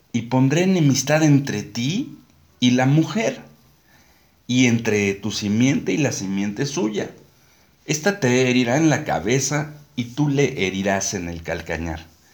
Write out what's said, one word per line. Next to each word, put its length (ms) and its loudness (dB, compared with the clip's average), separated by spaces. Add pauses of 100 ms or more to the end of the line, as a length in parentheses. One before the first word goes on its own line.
(140)
"Y 100 -4
pondré 400 2
enemistad 600 2
entre 400 2
ti 540 -6 (420)
y 120 4
la 140 4
mujer, 580 2 (1040)
y 200 4
entre 480 2
tu 160 -8
simiente 600 0
y 60 0
la 140 0
simiente 560 -4
suya. 420 -4 (760)
Esta 340 -2
te 300 2
herirá 280 2
en 120 4
la 140 0
cabeza, 720 -2 (220)
y 100 -6
tú 240 -2
le 360 0
herirás 480 -2
en 160 -6
el 140 -10
calcañar". 640 -6 (280)